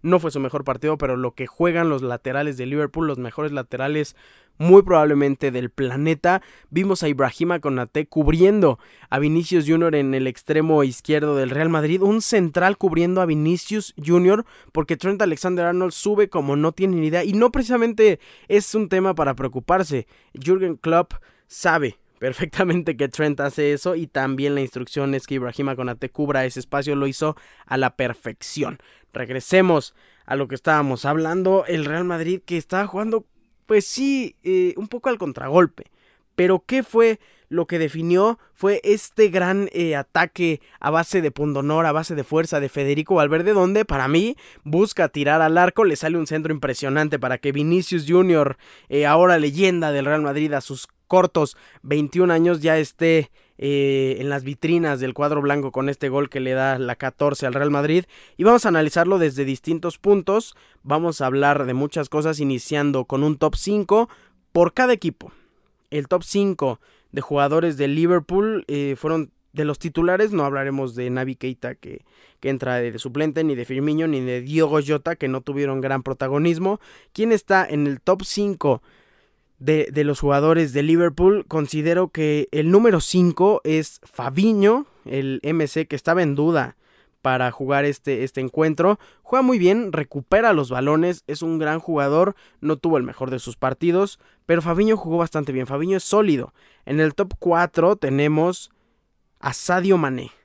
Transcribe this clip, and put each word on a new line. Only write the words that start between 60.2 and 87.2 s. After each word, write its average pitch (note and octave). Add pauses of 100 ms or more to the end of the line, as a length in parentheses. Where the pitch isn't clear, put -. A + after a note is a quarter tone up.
Vamos D#3
a C3+
hablar C#3+
de B2+
muchas D3
cosas, D3+
iniciando C#3
con C3+
un D3+
top D#3
cinco G#3 (400)
por E3+
cada B3+
equipo. - (600)
El D3
top F3
cinco F#3 (320)
de -
jugadores D3
de C#3
Liverpool, F3
eh, C#3
fueron D#3 (220)
de D3+
los D3
titulares, F3+
no E3
hablaremos C#3
de B2
Naby B2+
Keita, B2+
que, - (360)
que C3+
entra C3
de, A#2+
de A2+
suplente, D3
ni D3
de A#2+
Firmino, D3+
ni C#3+
de B2+
Diogo D3+
Jota, D3+
que C#3
no C3
tuvieron C#3
gran C3+
protagonismo. D#3+ (340)
¿Quién A3+
está F#3+
en D3
el C#3
top F#3
cinco F3 (760)
de, D3+
de D3
los D3
jugadores D3
de C#3+
Liverpool? E3+
Considero D#3+
que D3+
el D#3
número G3+
cinco F3+
es D#3
Fabinho, G3+ (200)
el C3+
M D#3
C, D#3
que D3
estaba E3+
en C#3+
duda D3 (460)